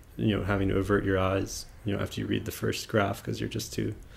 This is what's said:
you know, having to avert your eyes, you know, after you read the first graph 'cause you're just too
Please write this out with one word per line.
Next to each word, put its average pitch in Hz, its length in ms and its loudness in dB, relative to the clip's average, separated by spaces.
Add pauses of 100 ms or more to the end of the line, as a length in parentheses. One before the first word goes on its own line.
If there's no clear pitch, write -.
(180)
you 113 180 4
know, 101 80 0
having 98 260 2
to 98 80 4
avert 98 260 4
your 98 160 4
eyes, 95 460 0 (180)
you 101 120 0
know, 98 60 -2
after 104 200 -4
you 101 60 -4
read 104 180 0
the - 60 -4
first - 360 -4
graph 101 360 2
'cause 110 160 -6
you're 110 100 -2
just 113 240 -6
too 107 220 -2 (220)